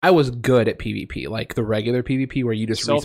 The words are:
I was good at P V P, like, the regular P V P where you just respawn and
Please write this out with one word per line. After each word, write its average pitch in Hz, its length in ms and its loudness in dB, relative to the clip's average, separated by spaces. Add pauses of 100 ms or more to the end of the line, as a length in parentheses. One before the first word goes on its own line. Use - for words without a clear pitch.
I 185 100 6
was 147 180 4
good 120 380 2
at 101 100 -4
P 107 140 -6
V 104 140 -6
P, 67 220 -8
like, 107 260 -6
the 120 100 0
regular 110 380 0
P 131 160 -2
V 135 80 -2
P 131 180 -4
where 117 100 0
you 110 120 -4
just 110 160 -4
respawn 143 120 0
and 147 100 0